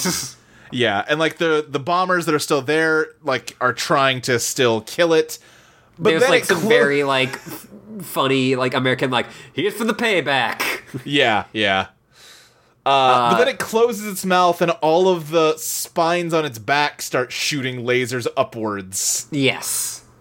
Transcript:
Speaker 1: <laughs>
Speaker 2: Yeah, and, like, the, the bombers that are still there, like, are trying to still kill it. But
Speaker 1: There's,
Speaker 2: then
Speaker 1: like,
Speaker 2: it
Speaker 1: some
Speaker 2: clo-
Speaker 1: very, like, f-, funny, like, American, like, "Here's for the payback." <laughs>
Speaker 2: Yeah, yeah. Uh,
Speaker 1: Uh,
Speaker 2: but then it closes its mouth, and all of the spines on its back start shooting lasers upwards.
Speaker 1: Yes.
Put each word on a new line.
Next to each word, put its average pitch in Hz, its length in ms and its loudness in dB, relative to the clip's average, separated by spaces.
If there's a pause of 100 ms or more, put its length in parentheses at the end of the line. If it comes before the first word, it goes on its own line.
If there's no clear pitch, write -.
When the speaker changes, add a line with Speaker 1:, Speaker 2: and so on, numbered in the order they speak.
Speaker 1:
<laughs> - 40 -2 (680)
Speaker 2:
Yeah, 107 320 0
and, 151 120 0
like, 156 180 -2
the, 156 320 0
the 139 80 -6
bombers 175 480 0
that 160 80 0
are 147 60 2
still 143 240 0
there, 156 460 0 (120)
like, 131 400 -4
are 123 120 0
trying 135 480 0
to 123 180 0
still 117 420 0
kill 170 320 0
it. 156 240 0 (600)
But 165 100 2
Speaker 1:
There's, 160 140 2
Speaker 2:
then 262 80 4
Speaker 1:
like, 240 100 2
Speaker 2:
it - 60 -10
Speaker 1:
some 175 140 0
Speaker 2:
clo- 202 80 0
Speaker 1:
very, 143 340 4
like, 131 300 0
f-, - 340 -16 (340)
funny, 135 540 0
like, 127 180 -2
American, 127 380 0
like, 120 160 0 (260)
"Here's 196 220 -2
for 220 80 -6
the 226 100 0
payback." 143 680 0 (300)
<laughs> 127 120 -10
Speaker 2:
Yeah, 123 380 2 (100)
yeah. 98 360 0 (960)
Uh, - 20 0
Speaker 1:
Uh, 127 440 4
Speaker 2:
but 117 40 2
then 113 120 4
it - 100 -8
closes 220 520 0
its 190 140 -8
mouth, 180 380 4
and 170 80 0 (100)
all 160 280 4
of 165 200 -2
the 156 280 2
spines 170 760 -2
on 160 100 2
its 131 140 -6
back 139 460 -2
start 127 280 -2
shooting 127 540 -4
lasers 123 400 0 (100)
upwards. 104 920 -4
Speaker 1:
Yes. - 760 -2 (160)